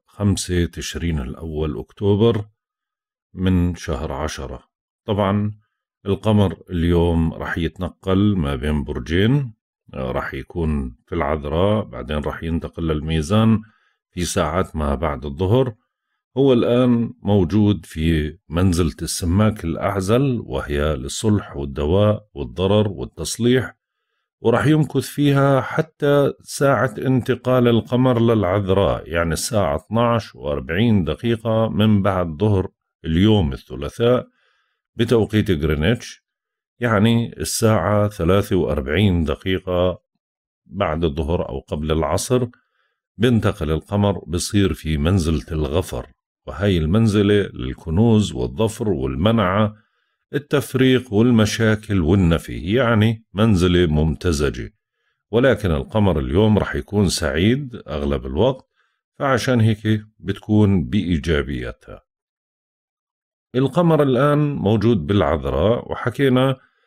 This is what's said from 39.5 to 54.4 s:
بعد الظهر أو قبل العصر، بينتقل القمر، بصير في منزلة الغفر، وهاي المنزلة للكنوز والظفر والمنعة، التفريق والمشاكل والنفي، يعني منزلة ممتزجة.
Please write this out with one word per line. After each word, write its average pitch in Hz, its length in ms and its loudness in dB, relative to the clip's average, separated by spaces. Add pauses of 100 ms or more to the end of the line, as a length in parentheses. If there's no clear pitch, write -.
بعد 85 380 -4
الظهر 78 440 -2
أو 67 120 -10
قبل 78 320 -6
العصر، 85 540 -2 (720)
بينتقل 104 540 0
القمر، 98 560 0
بصير 90 480 0
في 78 240 -4
منزلة 80 540 0
الغفر، 76 540 -4 (400)
وهاي 95 320 0
المنزلة 101 760 2
للكنوز 92 800 0
والظفر 80 560 -4
والمنعة، 95 880 0 (580)
التفريق 131 800 0
والمشاكل 107 880 2
والنفي، 82 720 2
يعني 113 520 2 (100)
منزلة 90 520 4
ممتزجة. 76 880 -2 (560)